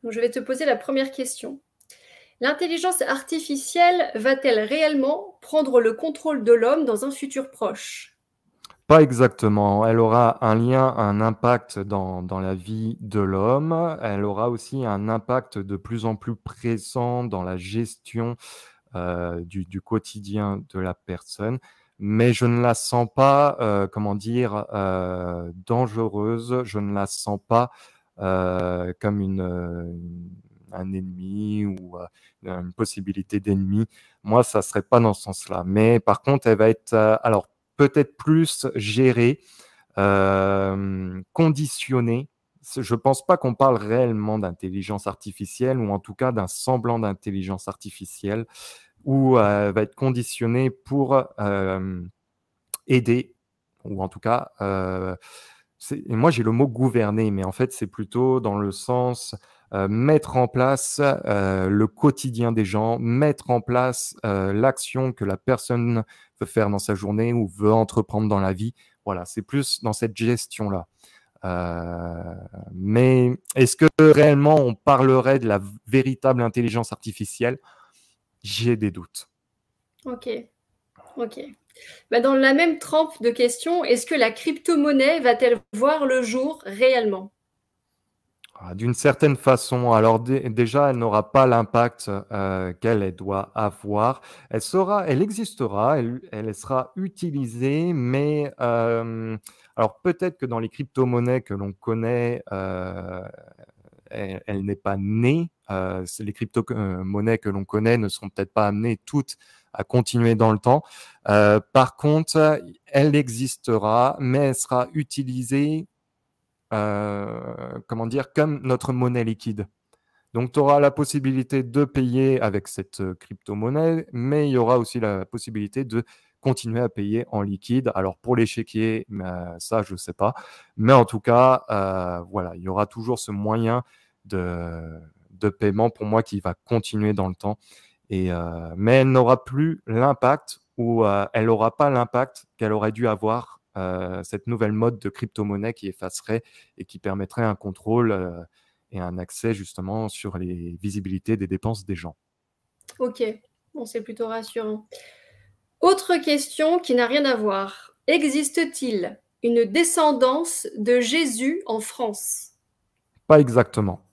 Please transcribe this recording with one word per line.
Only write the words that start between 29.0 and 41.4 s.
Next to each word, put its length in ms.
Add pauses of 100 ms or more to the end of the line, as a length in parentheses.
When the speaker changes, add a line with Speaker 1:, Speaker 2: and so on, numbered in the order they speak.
Speaker 2:
comme 180
une, 220
euh, 420 (880)
un 220
ennemi 720
ou, 320
euh, 80 (380)
une 300
possibilité 680
d'ennemi. 460 (380)
Moi, 200
ça 200
serait 180
pas 200
dans 120
ce 100
sens-là. 420
Mais 340
par 240
contre, 240
elle 100
va 120
être, 240
euh, 280
alors, 280 (260)
peut-être 420
plus 480 (100)
gérée, 640 (580)
euh, 1200 (120)
conditionnée. 960 (320)